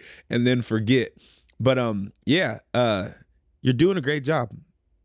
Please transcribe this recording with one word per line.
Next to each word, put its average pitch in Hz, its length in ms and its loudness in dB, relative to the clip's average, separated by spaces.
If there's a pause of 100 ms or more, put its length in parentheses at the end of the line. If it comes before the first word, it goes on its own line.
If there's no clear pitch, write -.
(280)
and 120 160 0
then 123 160 2
forget? 113 520 0 (480)
But, 127 180 2
um, 107 340 -4 (140)
yeah, 131 320 0 (160)
uh, 113 360 0 (520)
you're 127 120 2
doing 180 220 2
a 170 40 -2
great 139 240 -4
job. 131 260 -2 (540)